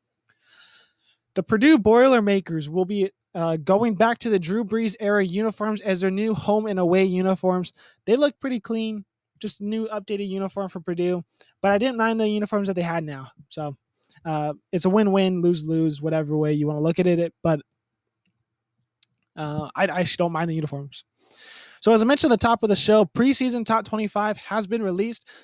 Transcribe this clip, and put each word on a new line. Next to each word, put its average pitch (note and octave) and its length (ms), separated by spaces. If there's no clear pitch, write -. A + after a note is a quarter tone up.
The F#3+ 80
Purdue C4+ 340
Boilermakers G3+ 920
will F3+ 140
be, G3 260
uh, E3 220
going G3 400
back A3+ 240
to A#3+ 100
the G#3 80
Drew F#3+ 280
Brees G#3+ 340
era G3+ 260
uniforms G#3 540
as F#3 220
their F#3+ 100
new G#3+ 220
home G#3 320
and G#3 120
away F#3 280
uniforms. F#3 640
They A3 120
look C#4+ 240
pretty B3+ 180
clean, A3 460
just - 220
new A3 260
updated G#3 400
uniform F#3+ 400
for F3+ 140
Purdue, F3 420
but G3 100
I G3+ 60
didn't B3 180
mind A3+ 240
the A3 80
uniforms G#3 400
that G3 60
they F3 80
had E3+ 240
now. C3+ 240
So, D3 300
uh, D3+ 300
it's F3+ 100
a F#3 60
win-win, F#3+ 520
lose-lose, D#3+ 600
whatever D#3 340
way D3+ 160
you D3 160
wanna D3+ 140
look E3 180
at F3+ 80
it, E3+ 340
but, D#3+ 200
uh, D3+ 360
I, G3 120
I F3 160
actually F3 220
don't E3+ 100
mind E3 160
the D#3+ 60
uniforms. C#3+ 500
So G#3+ 140
as A3 100
I - 20
mentioned C#4+ 260
at A3+ 80
the - 80
top A#3 140
of A3 80
the G3+ 60
show, G#3+ 300
preseason A#3+ 600
top A3 200
twenty-five G#3 520
has G#3 300
been A3+ 160
released. G3+ 440